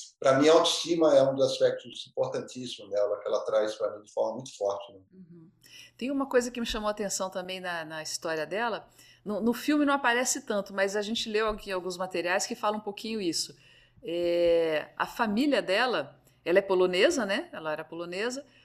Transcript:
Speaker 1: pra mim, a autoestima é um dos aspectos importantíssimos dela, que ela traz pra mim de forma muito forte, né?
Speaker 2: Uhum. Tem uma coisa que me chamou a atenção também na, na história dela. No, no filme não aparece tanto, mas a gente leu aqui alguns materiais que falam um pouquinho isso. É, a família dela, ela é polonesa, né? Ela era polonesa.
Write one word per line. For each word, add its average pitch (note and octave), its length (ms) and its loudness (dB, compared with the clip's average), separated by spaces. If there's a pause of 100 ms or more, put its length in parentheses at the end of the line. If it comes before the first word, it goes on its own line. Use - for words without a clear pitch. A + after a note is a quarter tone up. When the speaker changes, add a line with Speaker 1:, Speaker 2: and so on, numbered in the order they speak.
(200)
Speaker 1:
pra C3+ 200 4
mim, D3 80 6
a D#3 60 10
autoestima E3 600 4
é C3+ 80 8
um C3+ 120 2
dos C3 160 2
aspectos - 560 -2
importantíssimos B2+ 840 -6
dela, G2+ 280 0
que - 80 -8
ela G#2+ 180 0
traz G#2+ 300 0
pra G#2 220 -4
mim G#2 60 -18
de - 100 -20
forma A2 220 -2
muito C3 220 -12
forte, G2+ 360 -4
né? F#2+ 60 -20 (140)
Speaker 2:
Uhum. E3+ 360 -20 (480)
Tem B3 140 -6
uma C4+ 140 -2
coisa B3 240 2
que A#3+ 100 -8
me A#3 60 -4
chamou G#3+ 220 -4
a G#3 40 2
atenção G3 380 -4
também F#3 300 -8
na, F3 260 -6
na D#3 180 -10
história D#3+ 420 -4
dela. F#3+ 420 -4 (360)
No, G3+ 180 -4
no A#3 120 2
filme D4 320 2
não C#4 80 4
aparece B3 480 0
tanto, G3 320 -4
mas G3 220 0
a G#3 60 0
gente A3 280 -6
leu G#3+ 200 0
aqui G#3 220 -8
alguns F#3 260 -6
materiais F#3 500 -2
que A#3 80 -6
falam G#3+ 240 -2
um G#3 40 -12
pouquinho G#3+ 380 -8
isso. E3 340 -4 (480)
É, E3+ 960 2
a F3 80 0
família A3+ 560 2
dela, F#3 580 0 (240)
ela F3 160 4
é - 20 6
polonesa, F#3+ 640 4
né? A3 260 -2
Ela D#3+ 200 -6
era D#3 120 -6
polonesa. F3+ 600 -8 (220)